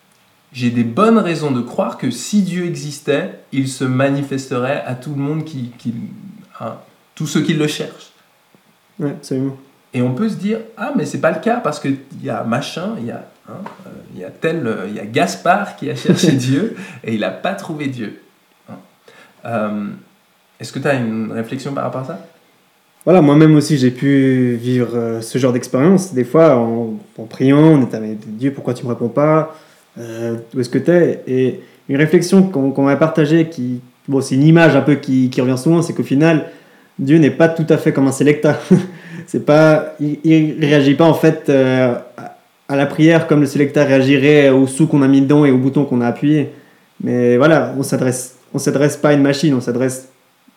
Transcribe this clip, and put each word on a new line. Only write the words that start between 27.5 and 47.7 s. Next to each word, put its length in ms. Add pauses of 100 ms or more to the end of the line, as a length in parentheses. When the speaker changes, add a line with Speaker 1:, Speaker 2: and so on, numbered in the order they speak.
Speaker 2:
on 200
est, « 120
Ah, 60
mais 140 (120)
Dieu, 260
pourquoi 220
tu 100
me 60
réponds 180
pas ? 480 (420)
Euh, 380 (180)
où 60
est-ce 80
que 80
t'es ? » 500
Et 360 (260)
une 80
réflexion 460
qu'on, 300
qu'on 120
m'a 120
partagée, 520
qui, 320 (260)
bon, 140
c'est 140
une 100
image 320
un 60
peu 140
qui, 340
qui 100
revient 160
souvent, 240
c'est 140
qu'au 80
final, 480 (480)
Dieu 180
n'est 140
pas 180
tout 220
à 80
fait 160
comme 120
un 60
Selecta. 480 (320)
<laughs> 340
C'est 200
pas, 540
il, 240
il 400
réagit 300
pas, 100
en 100
fait, 340
euh, 460 (240)
à, 180 (320)
à 80
la 100
prière 420
comme 120
le 60
Selecta 380
réagirait 640
au 160
sou 200
qu'on 160
a 60
mis 140
dedans 240
et 40
au 80
bouton 280
qu'on 160
a 60
appuyé. 420 (520)
Mais 360
voilà, 400